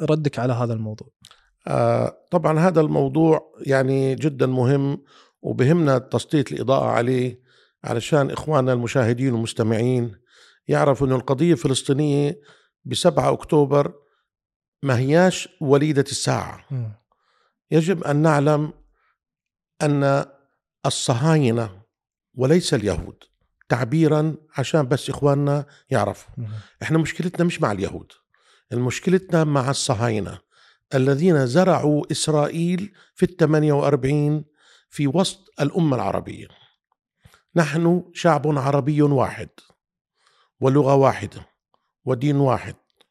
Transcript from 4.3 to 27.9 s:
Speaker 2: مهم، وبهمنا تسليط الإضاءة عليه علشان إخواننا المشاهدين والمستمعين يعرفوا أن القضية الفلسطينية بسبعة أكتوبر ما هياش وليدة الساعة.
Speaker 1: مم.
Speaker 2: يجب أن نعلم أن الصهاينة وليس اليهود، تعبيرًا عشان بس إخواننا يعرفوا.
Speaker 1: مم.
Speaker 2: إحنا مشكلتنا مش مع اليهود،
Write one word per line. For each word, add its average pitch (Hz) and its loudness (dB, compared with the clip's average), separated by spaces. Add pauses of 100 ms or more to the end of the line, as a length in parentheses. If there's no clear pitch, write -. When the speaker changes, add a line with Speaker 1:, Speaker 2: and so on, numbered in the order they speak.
Speaker 2:
مهم، 139 0 (380)
وبهمنا 135 2
تسليط 127 -2
الإضاءة 135 0
عليه 123 -2 (440)
علشان 135 0
إخواننا 131 0
المشاهدين 120 0
والمستمعين 117 -2 (520)
يعرفوا 143 2
أن 131 0
القضية 135 0
الفلسطينية 143 0 (440)
بسبعة 131 0
أكتوبر 143 0 (760)
ما 135 0
هياش 165 2 (120)
وليدة 143 2
الساعة. - -6
Speaker 1:
مم. 120 -8 (800)
Speaker 2:
يجب 165 0
أن 143 0
نعلم 151 2 (1080)
أن 143 2 (600)
الصهاينة 117 0 (520)
وليس 156 2
اليهود، 92 -4 (440)
تعبيرًا 151 0 (200)
عشان 139 -2
بس 139 -2
إخواننا 143 -2 (240)
يعرفوا. 104 -4
Speaker 1:
مم. 117 -10 (340)
Speaker 2:
إحنا 160 0
مشكلتنا 170 -2
مش 170 -2
مع 131 0
اليهود، 92 -8 (600)